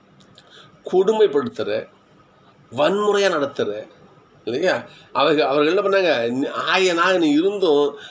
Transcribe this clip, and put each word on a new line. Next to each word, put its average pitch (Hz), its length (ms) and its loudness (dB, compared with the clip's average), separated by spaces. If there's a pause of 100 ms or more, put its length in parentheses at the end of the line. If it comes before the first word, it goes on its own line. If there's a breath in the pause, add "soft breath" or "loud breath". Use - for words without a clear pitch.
(840 loud breath)
கொடுமைப்படுத்துற, 143 1040 0 (880)
வன்முறையா 196 520 2
நடத்துற, 135 580 -4 (580)
இல்லையா? 135 400 -2 (280 loud breath)
அவர்கள், 147 340 2
அவர்கள் 151 300 2
என்ன 202 40 0
பண்ணாங்க? 180 500 0
நீ 131 180 -4
ஆயனாக 180 720 0
நீ 160 120 2
இருந்தும், 160 680 2 (140 loud breath)